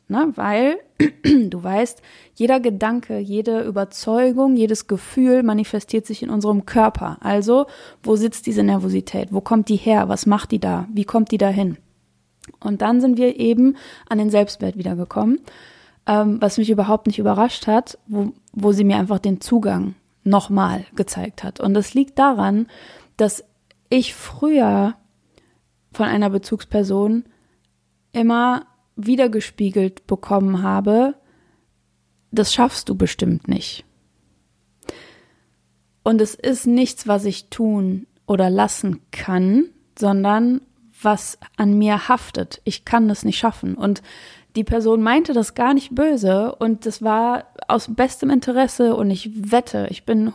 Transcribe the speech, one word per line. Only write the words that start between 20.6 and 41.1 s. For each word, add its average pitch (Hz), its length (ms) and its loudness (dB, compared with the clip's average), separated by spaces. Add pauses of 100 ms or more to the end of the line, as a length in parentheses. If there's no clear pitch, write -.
gezeigt 185 500 -6
hat. 190 160 -12
Und 196 140 0
das 202 200 -2
liegt 277 240 0
daran, 220 480 2 (500)
dass 208 280 -2 (440)
ich 254 260 0
früher 226 800 0 (960)
von 220 140 -2
einer 208 220 0
Bezugsperson 202 960 -2 (880)
immer 233 540 2 (300)
wiedergespiegelt 208 1120 0
bekommen 196 560 0
habe, 208 520 2 (1200)
das 208 200 0
schaffst - 360 0
du 196 60 -4
bestimmt 180 540 -2
nicht. - 360 -6 (2250)
Und 226 180 2
es 214 140 0
ist - 320 -4
nichts, 254 400 0
was 202 180 0
ich 196 240 -6
tun 202 580 -2 (200)
oder 190 240 2
lassen 196 500 -2 (100)
kann, 196 600 0 (280)
sondern 208 640 2 (420)
was - 360 -2 (180)